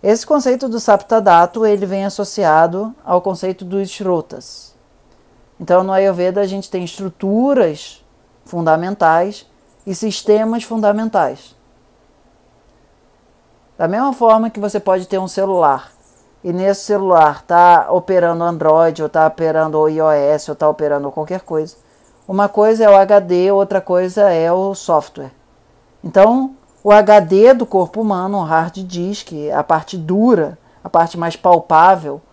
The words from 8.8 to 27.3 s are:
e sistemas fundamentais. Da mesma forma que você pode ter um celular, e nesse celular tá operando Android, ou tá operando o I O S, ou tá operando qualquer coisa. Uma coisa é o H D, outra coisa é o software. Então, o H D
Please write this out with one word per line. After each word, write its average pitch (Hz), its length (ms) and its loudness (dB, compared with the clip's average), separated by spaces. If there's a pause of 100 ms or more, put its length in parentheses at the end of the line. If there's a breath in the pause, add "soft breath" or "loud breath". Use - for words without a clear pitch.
e 196 80 -10
sistemas 220 680 -2
fundamentais. 208 920 -4 (2250)
Da 170 120 -4
mesma 247 240 -2
forma 226 380 2
que 214 100 -12
você 202 180 -4
pode 190 300 -2
ter 196 100 -4
um 190 80 -6
celular, 175 640 -2 (540)
e 180 80 -6
nesse 196 300 -2
celular 180 600 2
tá 175 480 4
operando 175 540 0
Android, 165 580 0
ou 151 60 -4
tá 160 180 2
operando 156 540 -2
o 156 80 2
I 156 120 -4
O 156 80 2
S, 147 400 0
ou 147 80 -8
tá 151 120 0
operando 143 420 -4
qualquer 156 300 -8
coisa. 156 340 -8 (520 soft breath)
Uma 196 220 -2
coisa 220 360 2
é 208 40 6
o 202 80 8
H 196 220 6
D, 180 320 0
outra 196 300 0
coisa 185 500 0
é 165 220 0
o 190 240 -2
software. 147 560 -4 (720)
Então, 233 500 2 (300)
o 208 80 4
H 208 260 6
D 196 360 6